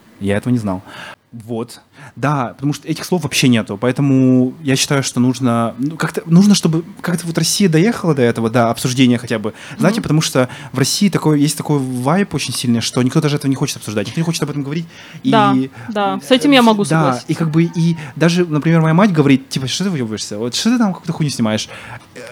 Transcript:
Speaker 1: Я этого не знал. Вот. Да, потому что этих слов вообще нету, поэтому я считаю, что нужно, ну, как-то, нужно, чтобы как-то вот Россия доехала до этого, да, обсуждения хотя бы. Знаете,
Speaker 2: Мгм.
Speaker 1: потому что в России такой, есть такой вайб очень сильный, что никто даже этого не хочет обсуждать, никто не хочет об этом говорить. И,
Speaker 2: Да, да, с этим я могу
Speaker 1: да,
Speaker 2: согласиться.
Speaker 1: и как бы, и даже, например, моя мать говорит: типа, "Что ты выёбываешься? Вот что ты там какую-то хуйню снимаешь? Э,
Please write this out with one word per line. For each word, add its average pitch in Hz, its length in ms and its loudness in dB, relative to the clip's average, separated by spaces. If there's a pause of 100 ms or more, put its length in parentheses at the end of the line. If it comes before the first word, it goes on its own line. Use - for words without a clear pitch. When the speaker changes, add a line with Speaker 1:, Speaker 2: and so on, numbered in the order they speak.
(200)
Speaker 1:
Я 98 180 0
этого 123 140 -2
не 123 80 2
знал. 95 220 -4 (500)
Вот. 117 500 -10 (340)
Да, 131 400 -2
потому 143 180 -2
что - 140 -16
этих 160 160 -6
слов 180 200 -2
вообще 143 260 0
нету, 107 280 0
поэтому 127 760 2 (100)
я 135 140 0
считаю, 139 260 0
что - 160 -4
нужно, 123 580 0
ну, 151 200 -6
как-то, - 280 -6
нужно, 190 300 6
чтобы 165 280 0 (180)
как-то 175 260 -4
вот 165 100 -4
Россия 170 300 0
доехала 165 480 2
до 131 60 0
этого, 113 280 2
да, 117 220 2
обсуждения 123 460 2
хотя 117 200 -4
бы. 107 160 -6 (240)
Знаете, 202 220 0
Speaker 2:
Мгм. - 40 -4
Speaker 1:
потому 151 180 0
что 127 260 0 (240)
в - 80 -4
России 185 300 2
такой, 151 320 2
есть 143 160 0
такой 147 220 -2
вайб 131 540 -2
очень 135 200 -6
сильный, 117 280 0
что - 220 -2
никто 127 160 0
даже 147 160 0
этого 139 140 -2
не 135 60 0
хочет 139 220 -4
обсуждать, 104 300 -6
никто - 140 -4
не 165 40 -2
хочет 165 180 -4
об 147 60 -4
этом 143 140 -6
говорить. 156 220 -8 (380)
И, 262 60 0
Speaker 2:
Да, 208 240 4 (360)
да, 202 360 -2
с - 60 2
этим 262 200 4
я 262 100 6
могу 220 240 4
Speaker 1:
да, 139 40 -4
Speaker 2:
согласиться. 143 380 0
Speaker 1:
и 160 80 0
как 165 160 -2
бы, 165 140 4
и 170 320 0 (180)
даже, 170 300 2
например, 160 360 2
моя 160 120 2
мать 196 180 4
говорит: 139 380 4
типа, - 180 -4
"Что 123 160 -4
ты 202 60 -2
выёбываешься? 110 500 -6
Вот 117 160 -6
что - 160 0
ты 254 60 2
там 214 160 2
какую-то - 200 -8
хуйню 156 160 -2
снимаешь? 110 380 0 (480)
Э, - 40 -18 (120)